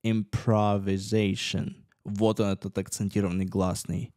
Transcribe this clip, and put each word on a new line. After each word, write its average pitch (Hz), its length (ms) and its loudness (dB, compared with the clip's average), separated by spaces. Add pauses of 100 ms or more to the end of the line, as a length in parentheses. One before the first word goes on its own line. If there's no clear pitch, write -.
improvisation. 104 1700 0 (280)
Вот 107 360 2
он, 101 80 2
этот 95 280 -4
акцентированный 95 680 -2
гласный. 92 720 -2